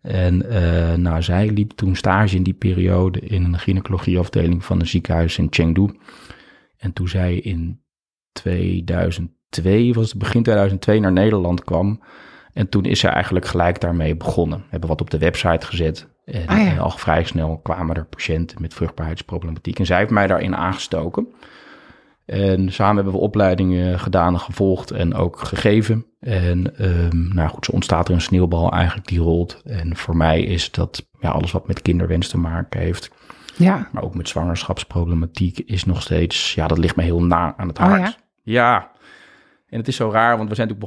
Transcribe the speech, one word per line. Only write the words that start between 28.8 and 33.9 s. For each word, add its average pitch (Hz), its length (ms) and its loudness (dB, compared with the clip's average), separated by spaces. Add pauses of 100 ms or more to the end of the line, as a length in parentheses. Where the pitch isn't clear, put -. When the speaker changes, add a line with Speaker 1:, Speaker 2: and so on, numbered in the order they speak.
Speaker 1:
die 87 100 0
rolt. 85 460 0
En 85 320 -6
voor - 200 -4
mij 82 260 2
is - 280 -2
dat, - 380 -6 (120)
ja, 85 100 -2
alles - 220 -2
wat - 140 -4
met - 160 -4
kinderwens 87 460 0
te - 100 -2
maken 85 420 -4
heeft, 87 300 -4 (460)
Speaker 2:
Ja. 190 360 2